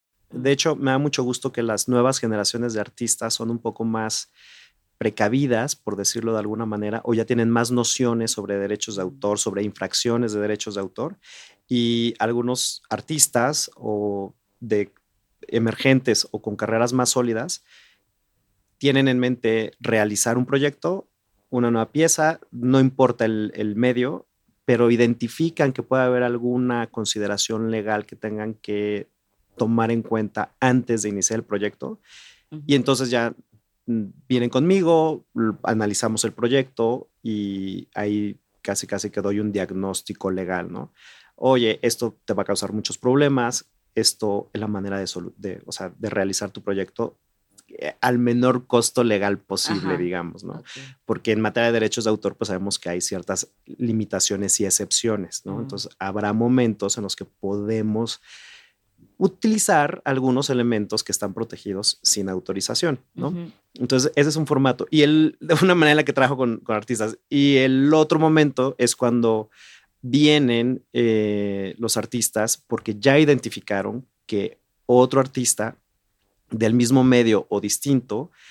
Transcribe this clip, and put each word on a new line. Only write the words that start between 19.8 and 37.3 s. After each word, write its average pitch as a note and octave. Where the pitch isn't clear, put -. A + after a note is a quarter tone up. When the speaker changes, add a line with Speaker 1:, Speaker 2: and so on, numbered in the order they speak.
Speaker 2:
realizar A2
un B2
proyecto, C#3+
una A#2+
nueva A2+
pieza, D#3+
no B2
importa C3
el, G#2+
el G#2
medio, B2
pero A#2+
identifican A#2+
que A#2+
puede C3
haber B2
alguna A#2+
consideración A2
legal G#2+
que -
tengan G#2+
que G#2
tomar A2+
en A#2
cuenta A2
antes B2+
de G#2
iniciar G2+
el -
proyecto. G#2
Speaker 1:
Ujú. D3+
Speaker 2:
Y C#3+
entonces B2+
ya, A#2
mm, A2+
vienen A#2+
conmigo, D#3+
l-, A2+
analizamos A2
el A2
proyecto B2
y G2